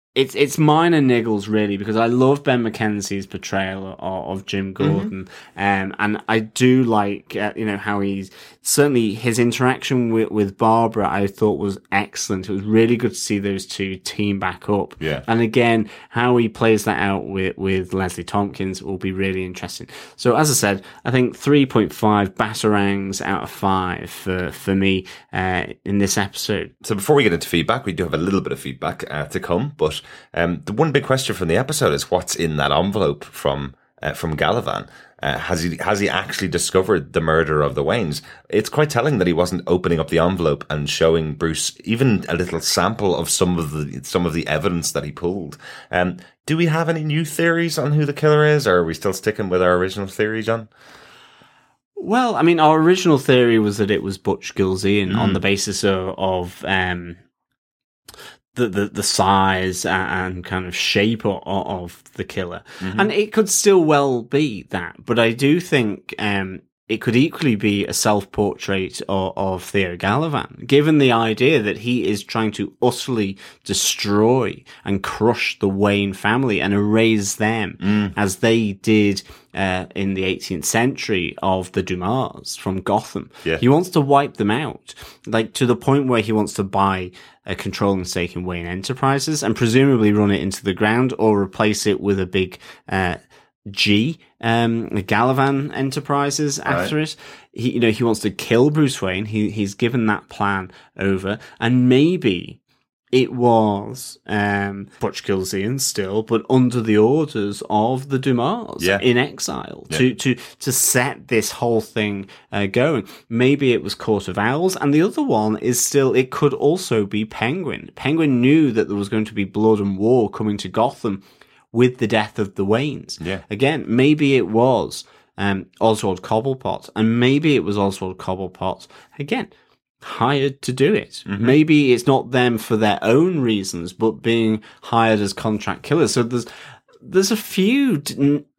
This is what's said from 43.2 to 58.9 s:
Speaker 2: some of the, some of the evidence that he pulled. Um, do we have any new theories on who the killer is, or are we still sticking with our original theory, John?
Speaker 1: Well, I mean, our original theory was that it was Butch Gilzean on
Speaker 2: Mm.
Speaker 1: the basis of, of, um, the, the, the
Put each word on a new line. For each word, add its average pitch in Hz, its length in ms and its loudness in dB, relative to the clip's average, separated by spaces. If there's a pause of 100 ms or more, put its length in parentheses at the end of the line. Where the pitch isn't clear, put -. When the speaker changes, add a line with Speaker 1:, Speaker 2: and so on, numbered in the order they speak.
Speaker 2:
some 90 260 -2
of 78 140 -6
the, 73 320 -8
some 90 240 -2
of 76 60 -2
the 80 120 -4
evidence 80 460 -2
that 71 140 -4
he 73 60 -10
pulled. 87 460 -8 (320)
Um, 90 280 0 (280)
do 156 100 -2
we 170 120 0
have 160 200 0
any 165 160 -2
new 151 220 -2
theories 165 540 -2
on 147 140 0
who 151 120 4
the 143 80 -4
killer 151 320 4
is, 147 220 2
or 90 100 6
are 85 80 2
we 82 80 -4
still 95 200 -4
sticking 104 360 -4
with 90 140 4
our 90 100 6
original 95 340 0
theory, 110 360 -4
John? 110 260 -4 (1300)
Speaker 1:
Well, 233 400 -2
I 135 80 2
mean, 170 160 4
our 156 200 6
original 170 380 4
theory 123 400 4
was 104 200 2
that 104 120 0
it 104 140 0
was 95 160 -6
Butch - 340 -4
Gilzean 98 640 0
on 101 140 2
Speaker 2:
Mm. - 20 0
Speaker 1:
the 90 60 0
basis 98 440 -2
of, 95 340 0
of, 90 500 -4
um, 90 500 -4 (1400)
the, 123 140 0
the, 98 180 -2
the 104 160 -6